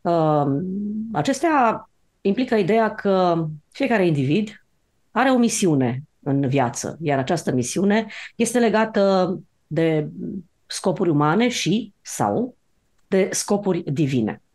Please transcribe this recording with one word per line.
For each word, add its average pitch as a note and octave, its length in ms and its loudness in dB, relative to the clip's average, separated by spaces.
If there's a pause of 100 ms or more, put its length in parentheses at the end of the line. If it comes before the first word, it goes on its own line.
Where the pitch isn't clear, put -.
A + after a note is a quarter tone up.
Um, D3+ 600 2 (500)
acestea C4+ 760 0 (320)
implică A#3 340 0
ideea G#3+ 400 2
că F3+ 520 2 (260)
fiecare A3+ 340 0
individ D#3 580 0 (460)
are B3+ 200 2
o B3+ 80 4
misiune C#3+ 640 2 (220)
în C#3 240 0
viață, A#2+ 520 -2
iar C#3+ 180 0
această D#3+ 340 -2
misiune G3+ 540 0 (300)
este A#3 220 0
legată G3+ 800 2 (280)
de D#3 420 0 (580)
scopuri F3 440 -2
umane D#3 380 2
și A3 520 -2
sau B2 560 -4 (520)
de F#3+ 240 2
scopuri G3 600 -2
divine. C3 500 -2 (120)